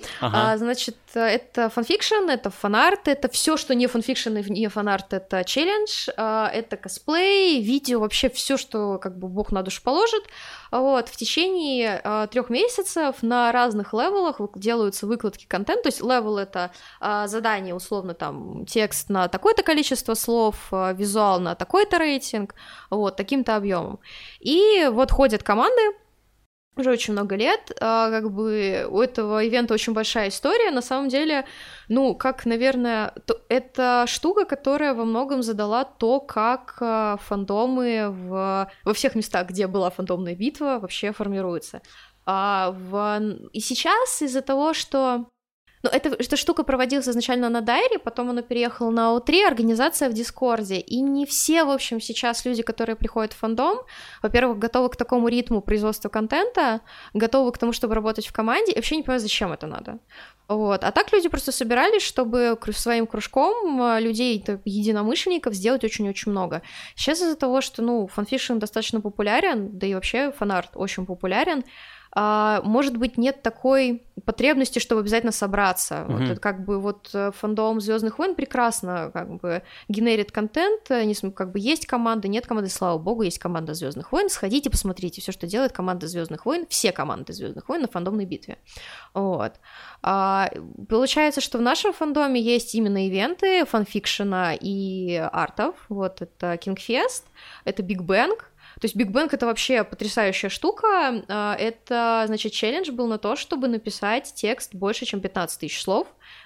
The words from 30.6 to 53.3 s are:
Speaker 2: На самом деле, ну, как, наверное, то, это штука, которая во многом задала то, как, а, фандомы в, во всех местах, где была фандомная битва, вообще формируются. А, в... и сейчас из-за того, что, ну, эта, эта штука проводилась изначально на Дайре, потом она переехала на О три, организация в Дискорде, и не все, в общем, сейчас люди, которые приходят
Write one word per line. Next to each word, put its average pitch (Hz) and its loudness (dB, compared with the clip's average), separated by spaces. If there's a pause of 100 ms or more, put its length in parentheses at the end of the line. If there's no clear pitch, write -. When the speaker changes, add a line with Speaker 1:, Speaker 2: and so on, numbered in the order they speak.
Speaker 2:
На 254 0
самом 269 -2
деле, 277 0 (440)
ну, 247 2
как, 262 -2
наверное, 233 0 (140)
то, - 0 (140)
это 247 2
штука, 359 2
которая 285 0
во 226 -2
многом 254 0
задала 220 0
то, 233 0
как, 247 -2
а, 220 0 (120)
фандомы 220 0
в, 190 -2 (140)
во 214 2
всех - 0
местах, 180 0
где 185 0
была 185 0
фандомная 185 -4
битва, 262 -2
вообще 202 -6
формируются. 190 -4 (460)
А, 190 0
в... 202 -2 (320)
и 220 -4
сейчас 370 0
из-за 262 0
того, 285 0
что, 254 0 (560)
ну, - 0
эта, 277 2
эта 262 0
штука 320 2
проводилась 262 2
изначально 240 0
на 233 0
Дайре, 349 2
потом 247 -4
она 240 -2
переехала 240 0
на 226 4
О 240 2
три, 339 6
организация 247 2
в 233 0
Дискорде, 220 -2
и 240 -4
не 277 2
все, 320 2
в 277 2
общем, 254 -2
сейчас 233 -4
люди, 240 0
которые 226 -4
приходят 220 -2